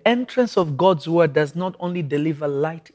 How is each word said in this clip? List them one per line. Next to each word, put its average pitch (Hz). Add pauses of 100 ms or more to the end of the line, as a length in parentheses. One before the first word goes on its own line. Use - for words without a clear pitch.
entrance 240
of 156
God's 170
word 165
does 147
not 180
only 180
deliver 147
light 156